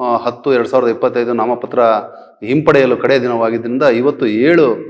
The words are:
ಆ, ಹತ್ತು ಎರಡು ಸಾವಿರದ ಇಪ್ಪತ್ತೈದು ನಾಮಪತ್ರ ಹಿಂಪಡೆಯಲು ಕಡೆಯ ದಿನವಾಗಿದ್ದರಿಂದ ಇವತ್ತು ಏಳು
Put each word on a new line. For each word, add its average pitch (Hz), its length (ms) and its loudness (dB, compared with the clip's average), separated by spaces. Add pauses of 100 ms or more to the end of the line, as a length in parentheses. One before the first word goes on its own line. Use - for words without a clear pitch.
ಆ, 120 140 -2
ಹತ್ತು 123 360 -4
ಎರಡು 117 160 0
ಸಾವಿರದ 123 200 2
ಇಪ್ಪತ್ತೈದು 120 440 -2
ನಾಮಪತ್ರ 120 480 -4 (680)
ಹಿಂಪಡೆಯಲು 139 500 2
ಕಡೆಯ 131 220 2
ದಿನವಾಗಿದ್ದರಿಂದ 117 640 -2
ಇವತ್ತು 131 440 0
ಏಳು 123 500 2 (120)